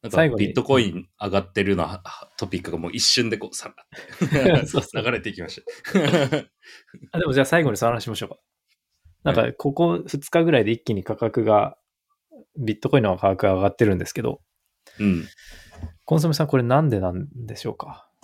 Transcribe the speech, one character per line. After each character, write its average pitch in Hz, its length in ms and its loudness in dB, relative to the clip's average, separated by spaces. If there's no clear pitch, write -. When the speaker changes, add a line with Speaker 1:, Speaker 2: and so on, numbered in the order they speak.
Speaker 1:
な - 80 -10
ん - 20 -6
か、 190 40 -2
Speaker 2:
最 165 140 4
後 117 80 -2
に。 101 100 2
Speaker 1:
ビ - 40 -6
ッ - 40 -4
ト 123 80 2
コ 135 160 4
イ 110 80 2
ン 90 200 -8
上 101 80 -4
が 95 100 2
っ 95 120 -8
て 104 120 0
る 98 120 2
の 87 80 0
は、 82 120 -6
Speaker 2:
う - 20 -16
ん。 - 40 -18
Speaker 1:
ト 101 100 -6
ピ 92 120 -6
ッ - 40 -10
ク 85 80 -8
が 82 60 -6
も 85 120 -8
う - 20 -12
一 82 100 -8
瞬 117 280 0
で 110 80 -2
こ 101 140 -12
う、 - 40 -14
さ - 200 -12
ら - 800 0
っ 131 60 6
て、 - 40 -4
Speaker 2:
<laughs> - 20 -12
そ - 120 -2
う - 40 -6
そ - 160 -8
う。 107 40 -6
Speaker 1:
流 123 80 0
れ 110 100 -2
て 110 80 -6
い 95 40 -10
き 90 80 -12
ま 80 80 -12
し - 120 -16
た。 196 60 4
Speaker 2:
<laughs> 147 480 0
あ、 170 80 -4
で 175 60 0
も 139 80 -2
じ 135 60 4
ゃ 135 40 6
あ - 20 4
最 170 180 2
後 135 80 2
に 101 60 -4
そ - 80 -2
の 117 80 2
話 117 80 -4
し - 80 -8
ま 107 60 -6
し - 80 -8
ょ - 40 -8
う - 20 -14
か。 - 80 -18
な 147 100 0
ん - 20 2
か、 113 60 4
Speaker 1:
は 117 80 2
い。 120 40 -10
Speaker 2:
こ 139 200 -4
こ 170 340 0
二 - 220 -10
日 165 140 4
ぐ 170 80 2
ら 135 80 6
い 104 60 4
で 110 60 0
一 117 120 -4
気 117 100 -2
に 95 100 -2
価 110 120 -6
格 113 280 -2
が、 107 340 4
ビ 110 180 -4
ッ - 40 -20
ト - 100 -2
コ 147 80 4
イ 123 40 6
ン - 20 2
の 95 140 2
価 98 120 2
格 95 160 0
が 95 100 4
上 92 60 0
が 98 80 4
っ - 60 -6
て 120 100 4
る 98 100 4
ん - 20 -2
で - 80 -4
す - 80 -14
け - 100 -6
ど。 - 180 -4
Speaker 1:
う 104 60 0
ん。 90 200 2
Speaker 2:
コ 160 100 2
ン 156 60 4
ソ 165 60 2
メ 156 60 2
さ 151 120 0
ん、 - 20 -8
こ 143 100 2
れ 127 60 4
な 127 180 4
ん 156 80 2
で 107 100 2
な 90 120 -2
ん 92 220 -8
で 110 220 -12
し - 120 -14
ょ 110 40 -6
う - 60 -12
か？ - 320 -16